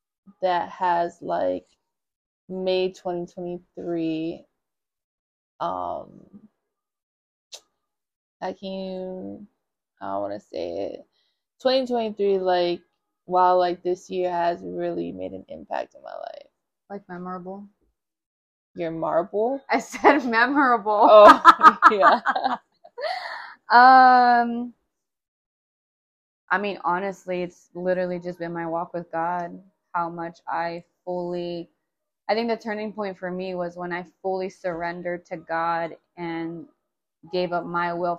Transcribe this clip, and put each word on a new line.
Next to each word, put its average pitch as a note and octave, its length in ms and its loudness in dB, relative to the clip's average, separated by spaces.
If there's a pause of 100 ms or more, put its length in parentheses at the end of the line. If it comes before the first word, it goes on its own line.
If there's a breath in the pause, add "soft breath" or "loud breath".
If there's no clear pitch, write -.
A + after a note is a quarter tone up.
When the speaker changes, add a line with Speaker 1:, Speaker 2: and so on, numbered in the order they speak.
(400)
Speaker 1:
that F3+ 280 -2
has, F3 520 -2
like, F3+ 460 -4 (840)
made F#3 460 -4
twenty F3 320 -8
twenty-three, E3+ 1160 -8 (1120)
um, F2 500 -6 (2250)
I F#3 120 -8
can, F#3+ 960 -12 (520)
I G2 180 -8
wanna G2+ 200 -6
say F2 540 -8
it, - 140 -16 (540)
twenty C4 280 -2
twenty-three, G#3+ 500 -2
like, F3+ 440 0 (440)
wow, F3+ 300 4
like, F3+ 260 0
this F3+ 260 -4
year F3+ 220 -4
has F3 320 -2
really F3 480 -6
made F#3 220 -10
an F#3 160 -16
impact - 480 -10
in C2 80 -20
my G1+ 100 -16
life. - 320 -16 (420)
Speaker 2:
Like, G3+ 200 -16
memorable? F3+ 580 -14 (1120)
Speaker 1:
Your E3 160 -8
marble? F#3+ 760 -2
Speaker 2:
I B3 120 0
said - 440 0
memorable. A#3+ 840 2
Speaker 1:
Oh, D#4+ 720 10
<laughs> F4 60 10
yeah. G3+ 360 4
Speaker 2:
<laughs> C4+ 40 0 (1400 loud breath)
Um, A#3+ 1040 6 (1800)
I F3+ 120 0
mean, G3+ 240 -6
honestly, F#3 580 -4
it's - 320 -12
literally F3+ 460 -4
just F3 180 -10
been E3+ 140 -10
my E3+ 120 -8
walk E3 300 -6
with F3 160 -10
God, F3 500 -6 (320)
how E3+ 160 -4
much E3+ 380 -12
I E3+ 380 -6 (200)
fully, F3 640 -8 (600)
I G3+ 60 0
think A#3 140 -2
the A3+ 80 -2
turning G#3+ 360 -10
point G3 260 -10
for F#3 100 -10
me F#3 280 -8
was F3 200 -8
when F3 160 -10
I F3 140 -8 (160)
fully F#3+ 280 -4
surrendered F3 760 -8
to F3+ 100 -12
God E3 600 -4 (200)
and E3 500 -10 (640)
gave F3+ 200 -2
up E3+ 140 -4
my F3 260 -4
will F3 260 -4